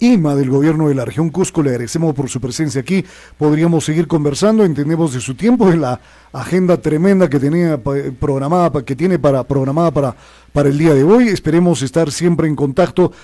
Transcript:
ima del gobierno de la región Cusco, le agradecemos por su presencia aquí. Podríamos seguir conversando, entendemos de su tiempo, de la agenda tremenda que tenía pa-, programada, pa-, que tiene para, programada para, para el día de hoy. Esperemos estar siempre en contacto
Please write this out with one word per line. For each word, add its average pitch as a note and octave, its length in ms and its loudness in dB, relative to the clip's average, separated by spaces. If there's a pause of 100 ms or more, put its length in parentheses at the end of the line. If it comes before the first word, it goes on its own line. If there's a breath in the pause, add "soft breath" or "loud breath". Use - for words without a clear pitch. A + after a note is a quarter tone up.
ima F#3+ 340 2
del C#3 160 0
gobierno D3+ 380 2
de C#3+ 60 0
la B2+ 120 -4
región D3 240 -4
Cusco, E3 320 -2
le C#3 80 0
agradecemos C#3 440 -4
por C3 140 -6
su B2+ 100 -8
presencia C3 440 -6
aquí. F3 200 -2 (360 loud breath)
Podríamos D#3 480 0
seguir D#3+ 200 0
conversando, E3 560 0
entendemos D#3+ 520 0
de B2+ 60 -6
su B2+ 140 -8
tiempo, A3 360 2
de E3+ 80 2
la B2+ 220 -2 (340 soft breath)
agenda E3+ 420 0
tremenda E3 540 2
que C#3+ 100 0
tenía D#3 420 0
pa-, C#3 120 -4 (240)
programada, D3+ 520 0
pa-, C#3+ 140 -4
que C3+ 120 -6
tiene F3 220 0
para, C3+ 260 0
programada C#3 460 0
para, C#3 240 -2 (380 soft breath)
para C#3+ 160 2
el C#3 80 0
día D#3+ 160 4
de C3+ 120 4
hoy. A#3 240 4
Esperemos E3+ 520 0
estar D3+ 300 -2
siempre E3 360 0
en D3+ 100 -2
contacto D3 560 0 (120)